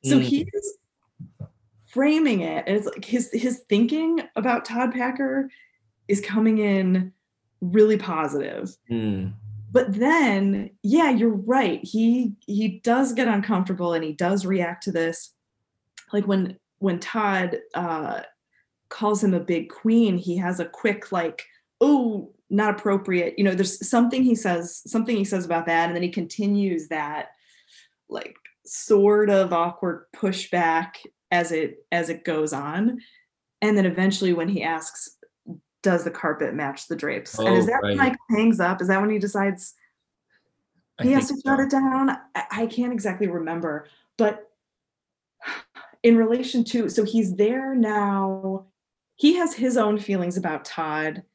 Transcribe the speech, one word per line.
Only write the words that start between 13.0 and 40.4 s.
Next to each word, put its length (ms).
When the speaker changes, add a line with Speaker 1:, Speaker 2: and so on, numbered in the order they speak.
Speaker 1:
get 140
uncomfortable 680
and 100
he 100
does 320
react 380
to 80
this. 400
Like 140
when, 300
when 200
Todd, 580
uh, 480
calls 340
him 100
a 60
big 300
queen, 480
he 200
has 220
a 60
quick, 460
like, 320
"Oh, 500
not 240
appropriate." 640
You 60
know, 120
there's 340
something 340
he 120
says, 500
something 320
he 80
says 180
about 220
that. 220
And 80
then 80
he 60
continues 800
that, 400
like, 260
sort 680
of 200
awkward 540
pushback 760
as 200
it, 400
as 180
it 140
goes 300
on. 460
And 140
then 120
eventually 460
when 140
he 160
asks, 540
"Does 220
the 80
carpet 420
match 340
the 80
drapes?" 440
And 180
is 80
Speaker 2:
Oh, 60
Speaker 1:
that 100
when 160
Speaker 2:
right. 140
Speaker 1:
Mike 60
hangs 300
up? 240
Is 40
that 140
when 80
he 100
decides 540